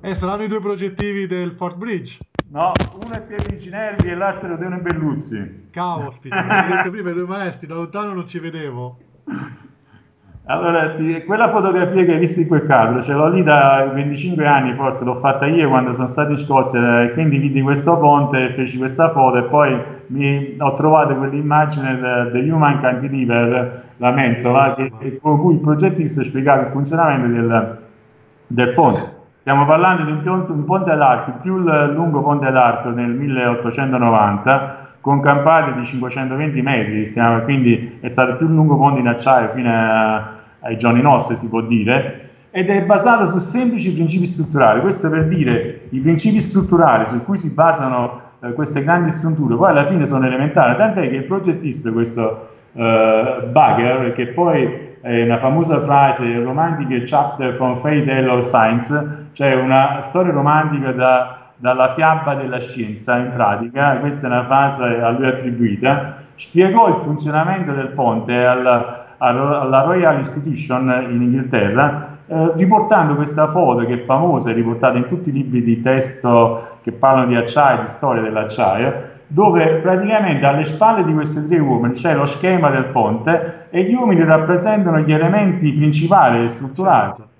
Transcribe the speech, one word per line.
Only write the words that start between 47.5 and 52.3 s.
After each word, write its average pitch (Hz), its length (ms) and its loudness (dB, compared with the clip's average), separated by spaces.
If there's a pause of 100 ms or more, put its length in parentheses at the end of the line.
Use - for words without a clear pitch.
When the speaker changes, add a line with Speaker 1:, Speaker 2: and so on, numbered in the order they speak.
Speaker 2:
basano, 131 680 0 (220)
eh, 120 100 -8
queste 143 320 -4
grandi 170 260 2
strutture, 156 460 -2
poi 180 140 4
alla 143 160 2
fine 175 180 0
sono 131 220 0
elementari, 131 500 2
tant'è 190 320 0
che 131 80 -4
il 135 80 -6
progettista, 156 640 -4
questo, 113 580 -2 (260)